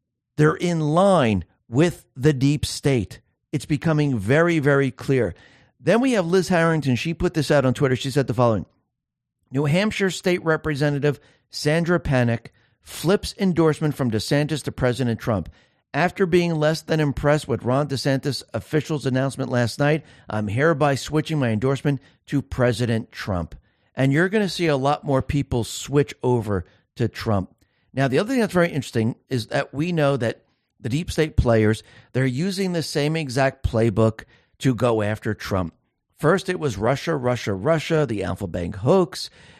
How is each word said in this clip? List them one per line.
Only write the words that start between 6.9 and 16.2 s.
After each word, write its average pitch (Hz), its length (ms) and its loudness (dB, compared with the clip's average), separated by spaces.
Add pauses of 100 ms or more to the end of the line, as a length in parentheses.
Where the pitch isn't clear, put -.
She 165 180 -4
put 175 200 -2
this 151 160 0
out 143 140 4
on 127 100 2
Twitter. 131 200 0
She 139 160 -4
said 127 160 0
the 117 80 -4
following. 113 320 2 (840)
New 139 140 0
Hampshire 190 440 0
State 180 340 -2
Representative 147 760 0 (280)
Sandra 165 520 0
Panik 123 480 0 (340)
flips - 560 -2
endorsement 160 560 2
from 127 160 -2
DeSantis 143 540 0
to 131 80 -6
President 123 480 0
Trump. 98 280 -2 (460)
"After 175 320 0